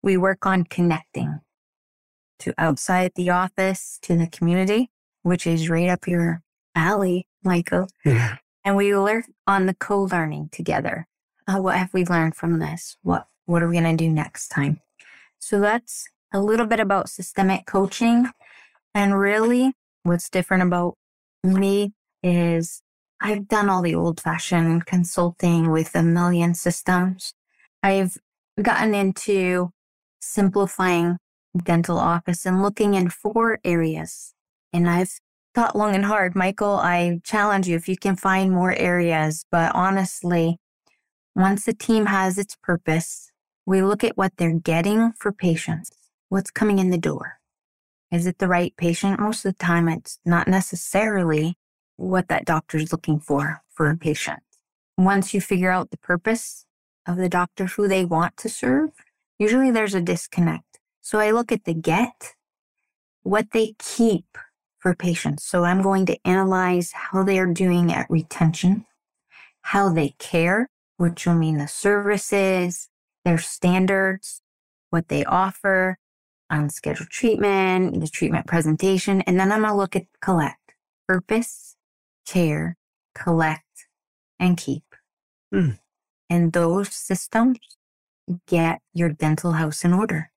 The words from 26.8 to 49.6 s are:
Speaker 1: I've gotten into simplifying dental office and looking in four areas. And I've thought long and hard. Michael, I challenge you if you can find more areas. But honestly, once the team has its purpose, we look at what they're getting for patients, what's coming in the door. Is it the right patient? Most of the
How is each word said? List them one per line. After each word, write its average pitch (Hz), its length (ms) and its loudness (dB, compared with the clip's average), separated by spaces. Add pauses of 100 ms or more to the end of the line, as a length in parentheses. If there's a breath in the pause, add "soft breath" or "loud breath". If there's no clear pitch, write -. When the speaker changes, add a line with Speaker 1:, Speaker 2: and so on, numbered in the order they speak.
Speaker 1:
I've 196 340 2 (460)
gotten 220 320 2
into 185 760 0 (480)
simplifying 185 1000 0 (460)
dental 170 340 2
office 170 480 0
and 185 160 2
looking 202 320 2
in 180 160 0
four 220 540 -2
areas. 160 680 -2 (400)
And 175 160 2
I've 175 300 0 (360)
thought 233 220 0
long 208 180 2
and 196 100 2
hard. 196 320 0
Michael, 196 400 0
I 175 480 0
challenge 202 420 0
you 170 100 0
if 170 120 -6
you 185 80 -2
can 196 200 -2
find 190 360 2
more 180 200 2
areas. 165 800 0
But 165 240 2
honestly, 180 840 0 (760)
once 190 300 2
the 226 100 -2
team 214 320 0
has 190 320 0
its 202 240 -8
purpose, - 680 -4 (360)
we 190 160 2
look 208 200 0
at 226 140 -2
what 190 220 0
they're 165 200 0
getting 202 600 0
for 208 120 -2
patients, 165 600 -4 (400)
what's 190 200 -4
coming 208 280 0
in 185 120 2
the 180 80 2
door. - 400 -6 (720)
Is 170 160 0
it 180 120 -4
the 190 100 0
right 175 300 0
patient? 175 420 0
Most 214 240 -4
of 190 80 -2
the - 120 -8